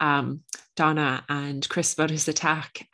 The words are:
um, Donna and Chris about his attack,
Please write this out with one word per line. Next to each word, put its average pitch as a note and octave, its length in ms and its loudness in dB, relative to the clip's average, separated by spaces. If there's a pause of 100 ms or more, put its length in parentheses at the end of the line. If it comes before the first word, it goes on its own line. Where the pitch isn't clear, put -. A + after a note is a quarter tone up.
um, C#3+ 400 2 (340)
Donna D#3 540 2
and C#3+ 400 -4
Chris - 240 0
about D#3 160 2
his D#3 200 -2
attack, D#3 640 -2